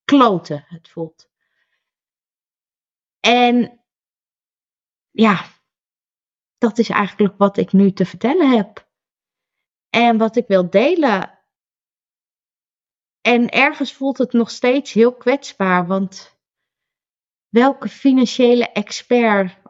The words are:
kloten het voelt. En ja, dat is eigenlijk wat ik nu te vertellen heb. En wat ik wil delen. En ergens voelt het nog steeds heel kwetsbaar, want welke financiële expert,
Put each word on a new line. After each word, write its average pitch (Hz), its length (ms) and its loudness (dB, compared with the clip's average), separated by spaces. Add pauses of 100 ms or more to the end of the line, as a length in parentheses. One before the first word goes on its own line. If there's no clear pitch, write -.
kloten 196 640 0
het - 200 -20
voelt. - 420 -16 (1900)
En 240 600 0 (1300)
ja, 208 340 0 (1120)
dat 226 200 -2
is 226 100 0
eigenlijk 202 500 -2
wat 196 180 0
ik 185 160 -4
nu 196 200 4
te 196 120 -2
vertellen 269 460 -2
heb. - 380 -2 (1000)
En 233 280 2
wat 220 180 0
ik 247 100 -2
wil 180 240 0
delen. 254 680 0 (1800)
En 240 300 0
ergens 285 420 -2
voelt 269 260 -8
het 247 140 -4
nog 233 180 0
steeds 262 420 -4
heel 233 220 2
kwetsbaar, 190 720 -4
want 190 520 -8 (1080)
welke 254 400 0
financiële 247 800 0
expert, 214 920 -2 (120)